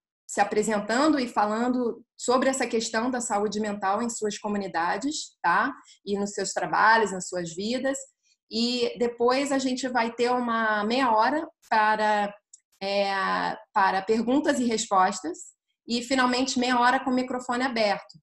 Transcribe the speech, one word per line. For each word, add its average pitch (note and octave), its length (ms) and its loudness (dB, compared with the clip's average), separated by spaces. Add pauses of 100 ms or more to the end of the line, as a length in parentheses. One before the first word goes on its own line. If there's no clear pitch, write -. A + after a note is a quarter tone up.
(280)
se - 140 0
apresentando G#3+ 760 2
e B3 80 0
falando A#3 800 -2 (100)
sobre B3 360 2
essa C4 160 -2
questão A3+ 440 -2
da B3+ 80 -2
saúde G#3 400 -2
mental G#3 440 -2
em A#3+ 80 -4
suas G#3+ 260 -4
comunidades, G3 1040 -4
tá? G3+ 320 2 (320)
E G3+ 140 -2
nos G3+ 140 -2
seus F#3+ 200 -6
trabalhos, G3 600 4
nas F#3 160 -8
suas E3+ 260 -6
vidas. B3 420 -4 (540)
E A#3 480 0
depois A#3+ 520 2
a C4+ 80 2
gente B3+ 300 -2
vai A#3 240 0
ter A#3+ 180 0
uma A3+ 540 0
meia B3 300 2
hora C4+ 340 2 (220)
para, G#3+ 640 2 (480)
é, G3 720 0 (160)
para F#3+ 300 2
perguntas B3 580 0
e B3 60 0
respostas. G#3+ 720 0 (500)
E, A#3 140 -2
finalmente, B3+ 560 0
meia B3 200 2
hora B3+ 240 4
com C4 80 -4
o B3+ 40 0
microfone B3 500 -4
aberto, G#3+ 580 -2